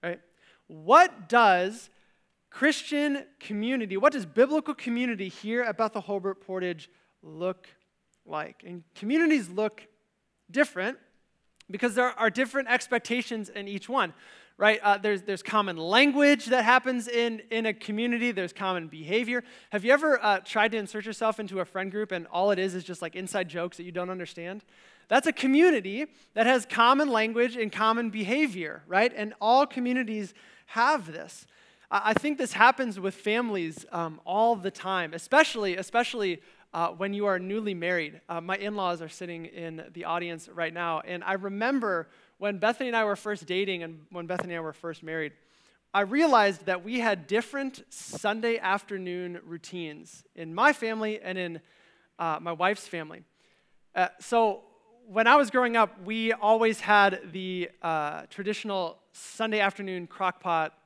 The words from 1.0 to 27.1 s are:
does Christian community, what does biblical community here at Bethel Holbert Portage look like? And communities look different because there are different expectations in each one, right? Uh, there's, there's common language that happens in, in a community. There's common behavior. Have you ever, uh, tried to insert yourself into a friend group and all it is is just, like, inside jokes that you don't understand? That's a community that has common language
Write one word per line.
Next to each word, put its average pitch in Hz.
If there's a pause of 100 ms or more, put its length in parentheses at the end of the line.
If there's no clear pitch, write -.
does 214 (600)
Christian 285 (140)
community, 214
what 254
does 254
biblical 277
community 233
here 220
at 220
Bethel 214
Holbert 196
Portage 180 (320)
look 175 (580)
like? 156
And 175 (120)
communities 285
look 214 (600)
different 240 (720)
because 208
there 247 (100)
are 226
different 247
expectations 240
in 202
each 196
one, 226 (440)
right? 214
Uh, 202
there's, 196
there's 196
common 196
language 269
that 240
happens 247
in, 233
in 226
a 220
community. 233
There's 185
common 185
behavior. 214 (280)
Have 202
you 240
ever, 285
uh, 202
tried 214
to 226
insert 208
yourself 220
into 196
a 170
friend 190
group 208
and 170
all 196
it 185
is 185
is 180
just, 180
like, 165
inside 185
jokes 175
that 175
you 180
don't 180
understand? 185 (440)
That's 254
a 320
community 269 (300)
that 226
has 247
common 269
language 226